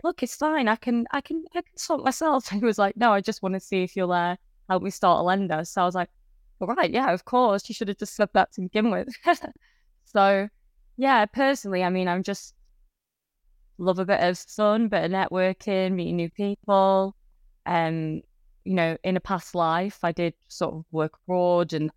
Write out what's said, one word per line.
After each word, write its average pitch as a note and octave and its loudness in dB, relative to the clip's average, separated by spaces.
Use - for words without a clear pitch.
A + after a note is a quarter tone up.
"Look, E4 -2
it's - -8
fine. D4+ 0
I A3 2
can, A#3 -2
I C#4 -4
can, D#4+ -8
I F4 -2
can - -20
sort - -4
myself." C4 0
<laughs> - -8
And G3+ -2
he A#3+ 0
was A3 2
like, G3+ 2
"No, A3+ 4
I G3 2
just - -6
wanna F#3+ -2
see F#3 -2
if F3+ -6
you'll, F#3 0
uh, F3 0
help F#3 0
me G3 -4
start F3 4
a E3 0
lender." F3 0
So - -4
I F3 2
was F3+ -2
like, F3 -4
"All F3+ -4
right, A3+ 0
yeah, B3+ 0
of F3+ -4
course. A#3+ 2
You A3 -8
should G3+ -6
have G3+ -8
just - -10
said G#3 0
that - 4
to G3 -8
begin G#3+ 0
with." F#3 -4
<laughs> E4+ 4
So, G3 4
yeah, B3+ 4
personally, G3+ 0
I F3+ 2
mean, F#3 0
I'm F3+ -2
just - -8
love F3+ 0
a F#3 -2
bit G3 2
of F3+ 2
sun, G#3+ 0
bit E3+ 0
of E3+ -2
networking, F#3 0
meeting E3+ -2
new E3+ -4
people. G3 0
Um, D#3+ -2
you F#3+ -2
know, E3 0
in F#3 0
a - 0
past F3+ -6
life, E3+ 0
I E3+ 0
did E3+ -2
sort - -6
of D#3+ -12
work D#3 -2
abroad F3 2
and, D#3 -2